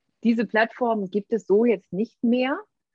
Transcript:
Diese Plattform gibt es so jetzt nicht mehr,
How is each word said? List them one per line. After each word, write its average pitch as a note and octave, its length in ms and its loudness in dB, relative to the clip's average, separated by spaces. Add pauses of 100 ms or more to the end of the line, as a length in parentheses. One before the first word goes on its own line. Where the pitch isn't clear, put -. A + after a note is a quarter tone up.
(260)
Diese A3+ 200 2
Plattform A3 640 -2
gibt G3+ 220 -6
es A3 160 -4
so G#3 160 4
jetzt G#3+ 300 -2
nicht G#3+ 280 -6
mehr, B3+ 380 0 (360)